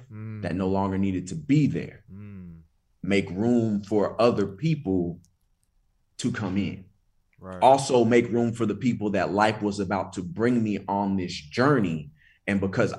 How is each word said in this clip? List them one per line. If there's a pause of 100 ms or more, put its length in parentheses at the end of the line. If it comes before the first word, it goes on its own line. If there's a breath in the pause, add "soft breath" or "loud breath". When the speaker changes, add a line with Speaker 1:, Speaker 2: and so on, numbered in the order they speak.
(140)
Speaker 1:
Mm.
Speaker 2:
that
no
longer
needed
to
be
there. (100)
Speaker 1:
Mm. (420)
Speaker 2:
Make
room
for
other
people (1000)
to
come
in. (540)
Speaker 1:
Right.
Speaker 2:
Also
make
room
for
the
people
that
life
was
about
to
bring
me
on
this
journey. (340 soft breath)
And
because